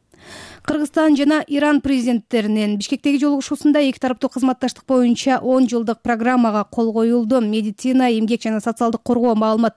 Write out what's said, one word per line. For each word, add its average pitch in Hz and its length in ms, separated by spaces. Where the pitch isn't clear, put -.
Кыргызстан 302 560
жана 294 300
Иран 294 340
президенттеринин 220 960
Бишкектеги 277 400
жолугушуусунда 285 640
эки 269 160
тараптуу 254 320
кызматташтык 254 560
боюнча 247 560
он 254 260
жылдык 233 360
программага 226 600
кол 226 300
коюлду. 233 480
Медицина, 220 680
эмгек 220 320
жана 220 180
социалдык 226 400
коргоо, 240 320
маалымат 220 440